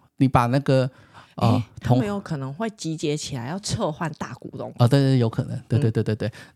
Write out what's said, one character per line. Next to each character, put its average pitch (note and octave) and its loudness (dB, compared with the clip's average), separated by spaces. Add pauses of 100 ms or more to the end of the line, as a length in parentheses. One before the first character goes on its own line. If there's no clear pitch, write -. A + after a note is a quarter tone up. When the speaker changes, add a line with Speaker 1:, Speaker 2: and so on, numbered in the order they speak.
(180)
Speaker 1:
你 C3+ 4
把 B2 4
那 B2+ 2
个， C3 2 (440)
呃， A#2 2
Speaker 2:
诶， A#2+ 2 (180)
他 B2+ 4
们 B3+ 4
Speaker 1:
同 A#3 0
Speaker 2:
有 G3+ -4
可 E3 -8
能 C3+ -8
会 A3 -4
集 D#3+ -6
结 D3+ -2
起 - -8
来 A#2 -8
要 E3+ -6
撤 - -4
换 D3+ -6
大 C3 -8
股 - -16
东。 A#2 -10
Speaker 1:
哦， A#2+ 6
对， C#3 4
对， C3+ 4
有 A#2+ 2
可 - -4
能。 A#2 -6
对， A2+ 2
Speaker 2:
嗯。 - 0
Speaker 1:
对， A2 2
对， A2 -2
对， G#2+ -2
对。 G#2 -6 (240)